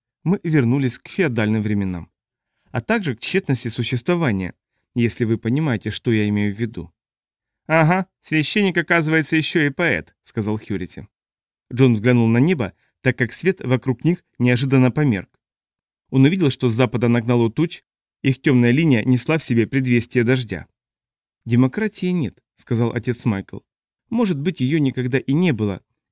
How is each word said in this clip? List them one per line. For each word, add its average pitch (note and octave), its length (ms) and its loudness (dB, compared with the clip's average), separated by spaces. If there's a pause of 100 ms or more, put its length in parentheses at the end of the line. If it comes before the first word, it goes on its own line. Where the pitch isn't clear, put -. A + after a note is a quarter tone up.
(240)
"Мы F#3 180 0
вернулись C3+ 560 0
к - 100 -20
феодальным A2 540 0
временам, G2 480 -4 (640)
а C3 80 -4
также F#3 340 -2
к - 60 -16
тщетности C#3+ 480 -2
существования, B2 880 -4 (400)
если A#2+ 300 -2
вы A2 140 0
понимаете, B2 520 -4
что - 200 -4
я G#2+ 180 2
имею G#2 240 0
в G2+ 60 -12
виду". G#2+ 340 -8 (760)
"Ага, E3 420 2 (120)
священник, E3+ 560 0
оказывается, D#3+ 600 0
ещё D#3 280 0
и C#3+ 60 0
поэт", C3 540 -4
сказал G#2+ 340 -4
Хьюрити. - 480 -8 (680)
Джон B2 200 4
взглянул A#2 340 2
на A2+ 120 2
небо, C3+ 360 0 (300)
так B2+ 140 0
как A#2 160 -4
свет F3+ 260 -2
вокруг B2+ 420 -2
них E3+ 220 0 (140)
неожиданно B2 520 2
померк. A#2+ 380 0 (800)
Он C3+ 160 4
увидел, E3+ 240 4
что B2+ 200 -2
с A2 40 0
запада A#2 360 0
нагнало A#2 440 2
туч, - 300 -4 (400)
их C3 180 0
тёмная B2 300 4
линия C3+ 340 2
несла C3 320 0
в D#3 60 -2
себе A#2 240 2
предвестие B2 580 0
дождя. A#2 420 -2 (800)
"Демократии C3 680 0
нет", D#3 300 -4 (140)
сказал A#2 380 -2
отец A#2+ 320 -6
Майкл. G2 320 -4 (500)
"Может G3+ 320 -2
быть, D#3+ 200 -4
её C3+ 180 0
никогда B2+ 400 -2
и - 160 -4
не E3+ 180 2
было. G#2 300 -4 (280)